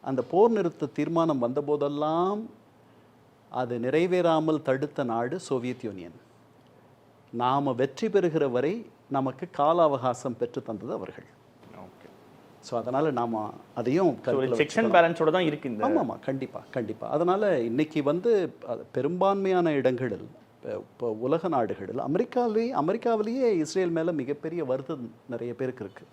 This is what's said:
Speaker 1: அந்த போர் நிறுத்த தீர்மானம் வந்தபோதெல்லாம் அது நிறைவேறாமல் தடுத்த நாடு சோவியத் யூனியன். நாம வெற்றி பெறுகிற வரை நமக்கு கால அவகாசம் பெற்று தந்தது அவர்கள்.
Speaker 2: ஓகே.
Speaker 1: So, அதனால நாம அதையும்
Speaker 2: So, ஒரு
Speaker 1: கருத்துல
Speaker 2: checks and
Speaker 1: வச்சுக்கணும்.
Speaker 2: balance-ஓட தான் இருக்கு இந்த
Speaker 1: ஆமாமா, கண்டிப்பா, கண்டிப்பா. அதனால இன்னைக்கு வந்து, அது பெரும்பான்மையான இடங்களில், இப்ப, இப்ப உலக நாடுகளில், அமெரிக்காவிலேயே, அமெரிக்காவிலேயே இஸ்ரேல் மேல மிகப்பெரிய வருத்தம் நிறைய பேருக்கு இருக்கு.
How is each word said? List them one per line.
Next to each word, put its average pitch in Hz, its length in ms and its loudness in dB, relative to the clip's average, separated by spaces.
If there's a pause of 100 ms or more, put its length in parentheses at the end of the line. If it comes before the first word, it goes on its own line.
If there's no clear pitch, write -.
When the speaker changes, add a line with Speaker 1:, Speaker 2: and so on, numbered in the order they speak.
Speaker 1:
அந்த 135 200 -2
போர் 190 300 4
நிறுத்த 175 340 -2
தீர்மானம் 160 540 0
வந்தபோதெல்லாம் 147 1080 -2 (1000)
அது 123 300 -4
நிறைவேறாமல் 160 840 2
தடுத்த 135 420 -2
நாடு 123 360 -2
சோவியத் 127 440 -4
யூனியன். 95 280 -10 (1200)
நாம 131 420 2
வெற்றி 135 340 0
பெறுகிற 165 440 2
வரை 156 340 0 (240)
நமக்கு 135 420 -2
கால 160 300 2
அவகாசம் 127 560 0
பெற்று 123 260 -4
தந்தது 117 300 -8
அவர்கள். - 300 -10 (520)
Speaker 2:
ஓகே. 95 340 -20 (500)
Speaker 1:
So, - 200 -4
அதனால 131 320 0
நாம 117 420 -2 (220)
அதையும் 131 500 2
Speaker 2:
So, 120 100 2
ஒரு 131 120 2
Speaker 1:
கருத்துல - 20 0
Speaker 2:
checks 117 100 0
and 220 260 2
Speaker 1:
வச்சுக்கணும். 196 120 6
Speaker 2:
balance-ஓட 170 340 6
தான் 180 120 2
இருக்கு 147 260 -2
இந்த 113 160 -2
Speaker 1:
ஆமாமா, 269 300 2
கண்டிப்பா, 135 560 -6
கண்டிப்பா. 110 380 -6
அதனால 175 520 2
இன்னைக்கு 139 420 0
வந்து, 180 500 2 (140)
அது - 240 -6
பெரும்பான்மையான 180 800 2
இடங்களில், 127 560 0 (360)
இப்ப, 104 140 -6
இப்ப - 340 -6
உலக 139 360 -2
நாடுகளில், 107 520 -2
அமெரிக்காவிலேயே, 226 680 0
அமெரிக்காவிலேயே 226 880 0
இஸ்ரேல் 175 320 0
மேல 165 220 0
மிகப்பெரிய 151 540 -4
வருத்தம் 131 460 -4 (180)
நிறைய 117 260 -6
பேருக்கு 127 280 -6
இருக்கு. 98 300 -14